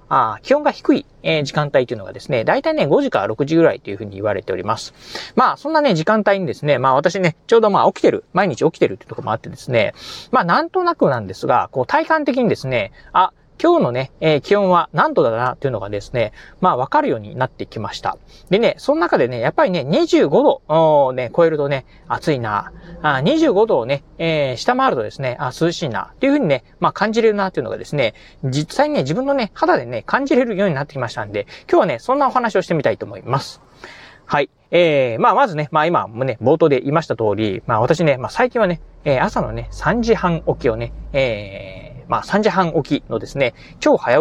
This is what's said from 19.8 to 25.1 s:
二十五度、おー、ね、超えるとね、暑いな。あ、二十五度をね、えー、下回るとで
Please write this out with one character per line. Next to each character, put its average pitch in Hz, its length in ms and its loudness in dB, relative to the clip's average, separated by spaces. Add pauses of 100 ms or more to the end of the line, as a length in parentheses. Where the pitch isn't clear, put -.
二 220 220 0
十 285 240 2
五 196 140 4
度、 - 260 2
お 151 400 4
ー、 - 20 -4
ね、 127 240 -4
超 170 100 4
え 165 40 4
る 156 80 -2
と 143 100 -2
ね、 - 180 -4 (220)
暑 120 240 -4
い 135 80 -2
な。 107 320 -4 (300)
あ、 143 180 0
二 262 180 2
十 311 140 2
五 202 140 4
度 190 140 2
を 113 60 -2
ね、 139 200 -4 (120)
え 156 360 0
ー、 - 20 -8
下 247 220 -2
回 262 140 2
る 165 40 0
と 117 80 -2
で 104 80 -8